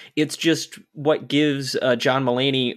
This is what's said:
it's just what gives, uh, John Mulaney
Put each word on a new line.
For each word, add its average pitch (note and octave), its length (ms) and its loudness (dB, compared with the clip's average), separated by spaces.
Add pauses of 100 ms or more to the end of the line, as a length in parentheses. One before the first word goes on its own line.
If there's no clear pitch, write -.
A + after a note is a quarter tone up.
(140)
it's D3+ 220 -2
just D#3+ 420 0 (140)
what C#3+ 360 -2
gives, C#3+ 520 0
uh, B2 160 2
John C3 280 0
Mulaney B2+ 520 0